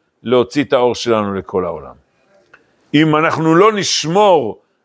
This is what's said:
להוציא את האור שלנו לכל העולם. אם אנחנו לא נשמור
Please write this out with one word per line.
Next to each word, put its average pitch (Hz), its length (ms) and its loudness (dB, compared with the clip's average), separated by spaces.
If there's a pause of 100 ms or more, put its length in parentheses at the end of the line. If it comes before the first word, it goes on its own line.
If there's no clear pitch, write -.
(220)
להוציא 123 420 0
את - 80 -14
האור 123 220 2
שלנו 107 400 -2
לכל 95 300 -6
העולם. 76 300 -12 (1000)
אם 151 220 2
אנחנו 160 380 0
לא 202 180 4
נשמור 170 880 -2 (240)